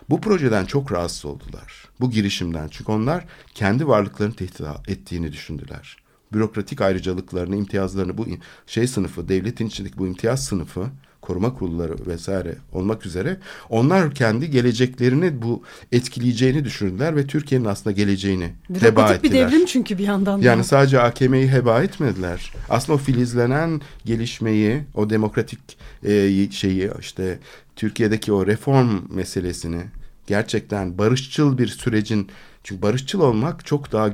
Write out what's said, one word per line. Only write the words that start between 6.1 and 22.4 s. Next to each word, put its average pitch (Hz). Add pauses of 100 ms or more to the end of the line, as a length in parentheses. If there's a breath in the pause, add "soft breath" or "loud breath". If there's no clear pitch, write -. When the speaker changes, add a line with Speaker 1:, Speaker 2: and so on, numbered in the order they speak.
Speaker 1:
Bürokratik 107
ayrıcalıklarını, 92
imtiyazlarını, 95
bu 113
in-, 87 (260 loud breath)
şey 120
sınıfı, 90
devletin 98
içindeki 98
bu 98
imtiyaz 113
sınıfı, 90 (360 soft breath)
koruma 98
kurulları 85
vesaire 87 (160)
olmak 101
üzere 98 (280 loud breath)
onlar 143
kendi 123
geleceklerini 127
bu 120 (300 loud breath)
etkileyeceğini 123
düşündüler 107
ve 139
Türkiye'nin 139
aslında 104
geleceğini 95 (160)
heba 117
Speaker 2:
Bürokratik 104
bir 311
Speaker 1:
ettiler. 254
Speaker 2:
devrim 339
çünkü 220
bir 202
yandan 202
da. 123
Speaker 1:
Yani 117
sadece 135
A 120
K 131
M'yi 131
heba 120
etmediler. 95 (160)